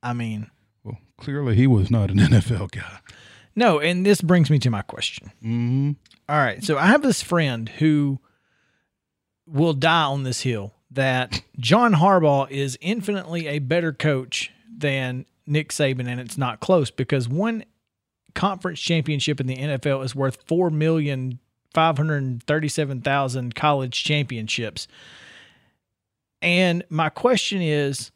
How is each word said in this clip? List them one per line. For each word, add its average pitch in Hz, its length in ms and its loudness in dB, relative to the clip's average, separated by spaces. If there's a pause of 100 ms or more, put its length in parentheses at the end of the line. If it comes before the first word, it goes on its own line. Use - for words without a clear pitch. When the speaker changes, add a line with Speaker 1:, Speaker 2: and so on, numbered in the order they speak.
Speaker 1:
I 120 100 -6
mean 110 380 -6 (320)
Speaker 2:
Well, 110 160 -14 (180)
clearly 139 380 -2
he 123 140 6
was 101 220 4
not 107 200 2
an 98 100 2
<laughs> - 0 -
N - 140 6
F 107 160 4
L 101 160 -2
guy. - 320 -12 (560)
Speaker 1:
No, 214 260 4
and 180 240 0
this 202 160 6
brings 170 300 4
me 151 100 6
to 123 100 2
my 101 120 -2
question. - 480 -10 (140)
Speaker 2:
Mm-hmm. 120 480 0 (360)
Speaker 1:
All 147 100 2
right, 117 260 0
so 139 140 0
I 156 80 2
have 269 160 6
this 254 180 2
friend 131 480 -2
who 147 500 0 (1300)
will 160 280 0
die 160 300 2
on 139 180 -2
this 127 180 -6
hill 104 320 -6 (180)
that 127 520 -2 (160)
John 196 360 4
Harbaugh 151 560 4
is 139 300 -6
infinitely 180 680 -4
a 147 100 -4
better 160 340 -2
coach 131 580 -2 (240)
than 131 520 -4 (200)
Nick 151 240 -2
Saban, 131 380 -2
and 123 120 -6
it's 123 180 -10
not 123 220 -4
close 170 300 2
because 127 380 -2
one 208 360 -2 (720)
conference 190 460 -4
championship 151 600 -2
in 131 60 -2
the 131 120 -6
N 139 100 -6
F 135 160 -4
L 139 160 0
is 127 140 -8
worth 135 320 -2
four 175 240 2
million 147 680 0 (360)
five 160 240 2
hundred 139 460 -2
thirty-seven 147 580 -2
thousand 131 520 -2
college 139 480 -2
championships. 117 840 -4 (1500)
And 175 480 2
my 156 220 -2
question 214 500 0
is 147 560 -2